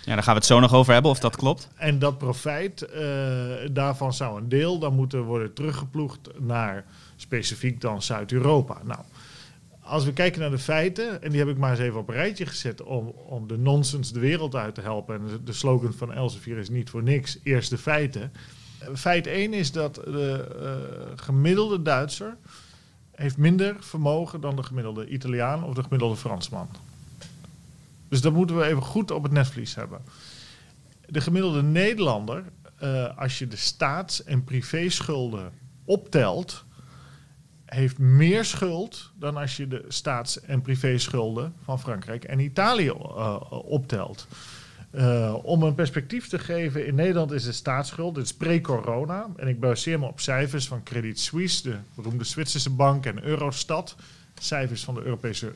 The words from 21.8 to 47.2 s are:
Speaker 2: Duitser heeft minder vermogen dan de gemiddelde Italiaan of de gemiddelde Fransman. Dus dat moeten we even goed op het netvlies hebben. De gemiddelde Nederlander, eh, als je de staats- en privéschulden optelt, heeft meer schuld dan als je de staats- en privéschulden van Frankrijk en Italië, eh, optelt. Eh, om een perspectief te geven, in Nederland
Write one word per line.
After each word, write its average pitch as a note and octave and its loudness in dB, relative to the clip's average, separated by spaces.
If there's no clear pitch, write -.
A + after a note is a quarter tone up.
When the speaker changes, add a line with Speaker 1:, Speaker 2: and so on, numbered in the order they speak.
Speaker 2:
Duitser D#3 0
heeft C#3 -4
minder F#3 6
vermogen D#3+ -2
dan C#3 -4
de C3 -4
gemiddelde A2 -6
Italiaan C3 -2
of D3 -6
de C3 -2
gemiddelde A#2+ 2
Fransman. G2 -6
Dus C3 2
dat D3+ 4
moeten E3+ 4
we D#3+ 4
even D3+ 2
goed G3+ -2
op D3+ -2
het C#3+ 0
netvlies C3 2
hebben. A2 -10
De D3 -2
gemiddelde E3+ 2
Nederlander, D#3 2
eh, C3+ -4
als C3 -4
je C3 -6
de G#2+ -8
staats- - -2
en C3 0
privéschulden C3 -2
optelt, G#2+ 0
heeft C3 0
meer D#3 8
schuld F#3 -4
dan D3 -4
als C#3 -4
je C#3 -6
de C3 -6
staats- B2+ -4
en C3+ 0
privéschulden B2+ 0
van C3 -4
Frankrijk A2+ -8
en C3+ -2
Italië, F#3+ 2
eh, G#2+ -4
optelt. B2 -4
Eh, A#2+ 4
om E3 4
een D3+ 2
perspectief D3+ -2
te F3 -4
geven, D#3 -2
in C3+ -2
Nederland E3 2